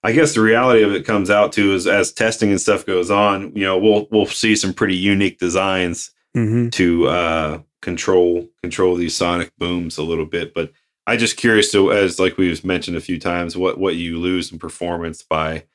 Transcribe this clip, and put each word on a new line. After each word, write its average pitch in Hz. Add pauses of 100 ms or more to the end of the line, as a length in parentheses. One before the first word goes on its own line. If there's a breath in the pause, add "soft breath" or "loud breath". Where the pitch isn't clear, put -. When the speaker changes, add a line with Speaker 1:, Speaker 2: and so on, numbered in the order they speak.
Speaker 1:
I 110
guess 147
the 113
reality 117
of 101
it 98
comes 104
out 104
to 101
is 87
as 92
testing 110
and 95
stuff 101
goes 92
on, 101
you 101
know, 95
we'll, 104
we'll 107
see 110
some 95
pretty 95
unique 98
designs 90 (260)
Speaker 2:
Mm-hmm. 117
Speaker 1:
to, 85
uh, 80 (220)
control, 87 (140)
control 90
these 85
sonic 87
booms 87
a 78
little 80
bit. 82
But 82 (360)
I 113
just 113
curious 110
to, 98
as 95
like 92
we've 87
mentioned 90
a 78
few 90
times, 87
what, 90
what 92
you 85
lose 90
in 80
performance 85
by 80 (120)